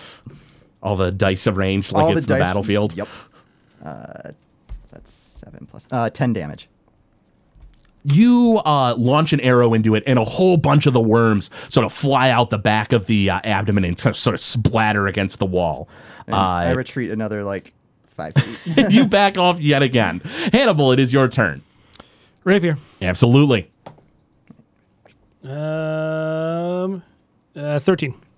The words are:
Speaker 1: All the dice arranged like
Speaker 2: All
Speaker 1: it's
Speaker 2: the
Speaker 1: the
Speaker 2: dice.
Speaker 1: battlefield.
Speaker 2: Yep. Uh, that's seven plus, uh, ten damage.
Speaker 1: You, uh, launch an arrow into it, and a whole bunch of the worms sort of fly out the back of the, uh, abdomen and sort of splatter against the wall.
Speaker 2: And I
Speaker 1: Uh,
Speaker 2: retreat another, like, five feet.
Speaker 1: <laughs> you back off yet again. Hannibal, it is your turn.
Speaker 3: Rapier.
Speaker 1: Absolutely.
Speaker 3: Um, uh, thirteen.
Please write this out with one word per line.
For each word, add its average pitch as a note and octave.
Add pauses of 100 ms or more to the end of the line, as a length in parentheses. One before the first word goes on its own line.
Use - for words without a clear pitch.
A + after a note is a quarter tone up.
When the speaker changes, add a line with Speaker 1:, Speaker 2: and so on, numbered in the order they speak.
(840)
Speaker 1:
All G2+
the F#2
dice F#2+
arranged G2
like A#2+
Speaker 2:
All D#3+
Speaker 1:
it's D3
Speaker 2:
the -
Speaker 1:
the -
Speaker 2:
dice. F2
Speaker 1:
battlefield. G2+
Speaker 2:
Yep. G2+ (760)
Uh, - (600)
that's -
seven -
plus, -
uh, A#2
ten B2
damage. D2+ (1400)
Speaker 1:
You, A3+
uh, C3+
launch C#3
an C#3
arrow B2
into A2
it, G#2
and C3
a A2+
whole F#3
bunch D3
of C#3
the B2
worms A2+ (180)
sort A#2+
of F2+
fly C3+
out A#2+
the G#2
back G#2+
of A2+
the, G2+
uh, F#2
abdomen G2+
and F2
sort -
of E2+
splatter G#2+
against G2
the G2
wall. E2+ (400)
Speaker 2:
And -
I F2+
Speaker 1:
Uh, E2+
Speaker 2:
retreat A#2
another, G#2+
like, G2 (340)
five -
feet. F3+
Speaker 1:
<laughs> -
you A#3+
back G3
off F3+
yet C#3+
again. A2+ (320)
Hannibal, F3
it C3
is B2
your C3+
turn. F#2 (840)
Speaker 3:
Rapier. F3 (240)
Speaker 1:
Absolutely. A#2+ (1700)
Speaker 3:
Um, D#3+ (540)
uh, D3
thirteen. D#3+ (220)